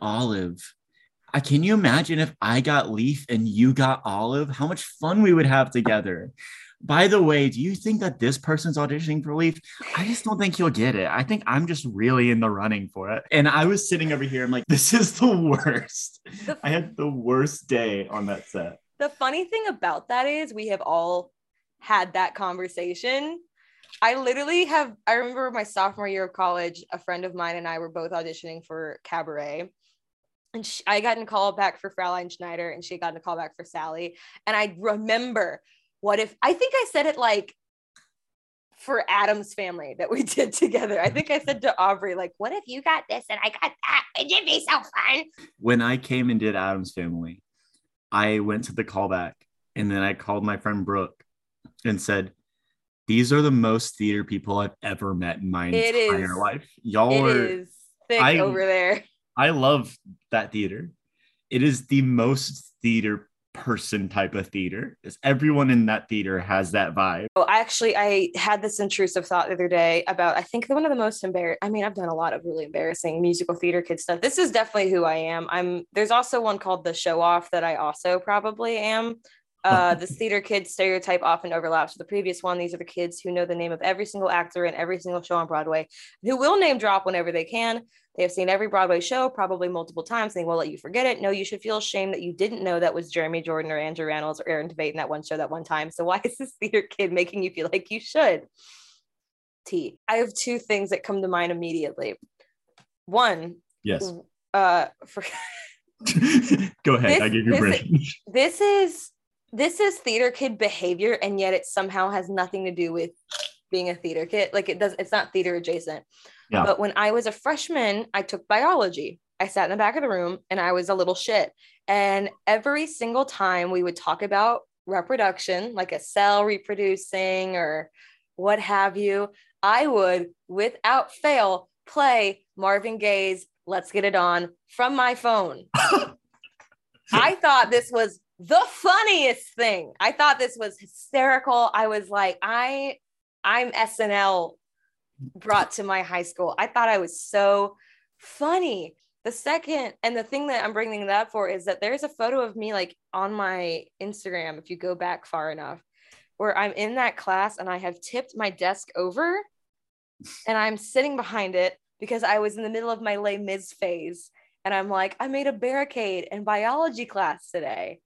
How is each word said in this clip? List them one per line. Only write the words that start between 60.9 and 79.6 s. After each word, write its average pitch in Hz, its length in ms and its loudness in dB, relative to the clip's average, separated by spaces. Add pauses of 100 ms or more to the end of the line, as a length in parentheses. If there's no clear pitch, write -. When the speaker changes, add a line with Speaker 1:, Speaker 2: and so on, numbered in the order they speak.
Speaker 1:
It 127 140 2
is 135 240 2
the 135 140 6
most 131 800 0
theater 107 480 0 (240)
person 104 540 -4
type 95 280 -2
of 98 120 -4
theater. 95 560 -6
It's, - 200 -18
everyone 139 480 4
in 117 160 8
that 107 220 0
theater 98 300 0
has 95 320 0
that 92 220 0
vibe. 95 420 0
Speaker 2:
Oh, 185 120 6
actually, 220 480 2
I 202 400 2
had 202 260 0
this 208 180 -4
intrusive 190 460 0
thought 175 220 0
the 185 60 -4
other 180 140 0
day 170 400 4
about, 175 300 2
I 180 40 0
think 233 260 -6
one 294 180 2
of 302 60 2
the 269 60 2
most 220 260 -2
embar-, 180 380 -2
I 202 80 -4
mean, 214 140 -2
I've 202 120 -4
done 180 140 -4
a 165 60 -2
lot 165 180 0
of - 120 -8
really 160 200 -6
embarrassing 160 560 -4
musical 175 340 0
theater 175 260 0
kid 170 180 -4
stuff. 170 220 -4
This 277 160 0
is 339 140 2
definitely 208 400 0
who 175 140 2
I 160 100 2
am. 165 340 -4
I'm, 180 440 -4
there's 214 180 0
also 247 300 2
one 208 180 -2
called 185 240 -2
The 170 100 -2
Show 170 280 0
Off 170 300 2
that 170 120 0
I 165 120 0
also 180 440 -2
probably 214 580 -2
am. 220 380 -2 (480)